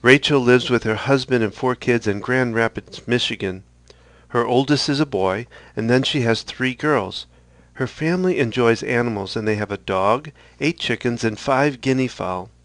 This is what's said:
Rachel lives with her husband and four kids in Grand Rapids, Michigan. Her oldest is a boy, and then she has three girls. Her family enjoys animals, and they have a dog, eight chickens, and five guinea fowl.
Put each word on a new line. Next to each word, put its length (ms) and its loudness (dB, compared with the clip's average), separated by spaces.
Rachel 380 6
lives 300 4
with 140 2
her 120 0
husband 480 0
and 100 -2
four 220 -2
kids 320 0
in 140 -2
Grand 340 0
Rapids, 500 -4
Michigan. 580 -4
Her 160 0
oldest 420 2
is 140 -2
a 40 2
boy, 400 -2
and 140 -2
then 140 2
she 180 -2
has 200 0
three 320 -6
girls. 540 -2
Her 120 -4
family 540 -2
enjoys 420 2
animals, 540 -2
and 100 -4
they 100 2
have 180 -4
a 40 -6
dog, 540 0
eight 180 -2
chickens, 460 -2
and 120 0
five 440 0
guinea 260 0
fowl. 420 -8